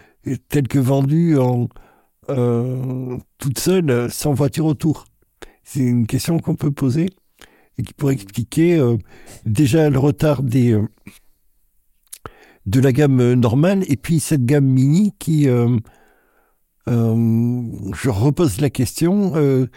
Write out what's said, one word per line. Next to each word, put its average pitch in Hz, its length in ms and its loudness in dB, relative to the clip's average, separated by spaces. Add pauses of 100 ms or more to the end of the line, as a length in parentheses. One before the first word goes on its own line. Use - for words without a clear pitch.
(480)
telle 139 180 0
que 139 140 0
vendue 139 580 2
en, 123 300 0 (600)
euh, 127 880 -4 (220)
toute 139 220 -6
seule, 175 280 0
euh, 120 200 0
sans 147 260 -4
voiture 143 320 -2
autour ? 151 380 -2 (580)
C'est - 180 -8
une 120 280 0
question 160 320 -2
qu'on - 160 -4
peut 147 160 -2
poser 143 360 -2 (680)
et 123 60 -4
qui - 100 -16
pourrait 139 200 -2
expliquer, 131 640 -2
euh, 120 180 2 (500)
déjà 151 440 2
le 131 100 2
retard 143 420 0
des, 120 300 2
euh, 107 160 2 (1800)
de 113 140 0
la 135 100 4
gamme, 131 300 2
euh, 123 160 4
normale 147 500 2
et 143 100 -2
puis 165 220 -2
cette 139 260 -2
gamme 139 220 2
mini 139 540 2
qui, 151 280 2
euh, 120 300 2 (1120)
euh, 117 760 0 (320)
je - 160 -4
repose 120 500 0
la 147 100 0
question, 170 680 -2
euh, 135 300 0 (100)